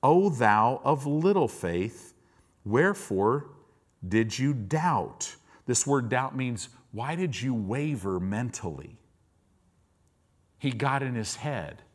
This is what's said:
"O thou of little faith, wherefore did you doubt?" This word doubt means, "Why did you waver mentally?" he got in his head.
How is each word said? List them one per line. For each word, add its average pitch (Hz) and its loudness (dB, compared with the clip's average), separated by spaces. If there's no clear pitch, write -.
"O 180 6
thou 117 4
of 139 0
little 156 2
faith, 90 -4
wherefore 127 2
did 110 0
you 135 0
doubt?" 135 -2
This 120 0
word 135 2
doubt 131 0
means, 123 -4
"Why 127 -6
did 170 -4
you 127 -2
waver 104 -2
mentally?" 95 -6
he 135 0
got 135 0
in 127 -4
his 110 -4
head. 101 -6